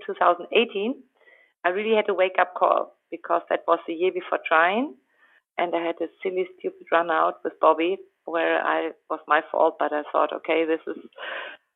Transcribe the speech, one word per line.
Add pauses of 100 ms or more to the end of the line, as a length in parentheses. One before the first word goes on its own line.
two
thousand
eighteen, (600)
I
really
had
a
wake-up
call (160)
because
that
was
the
year
before
Trine. (640)
And
I
had
a (140)
silly, (120)
stupid
run
out
with
Bobby (260)
where
I, (200)
was
my
fault,
but
I
thought,
"Okay,
this
is (800)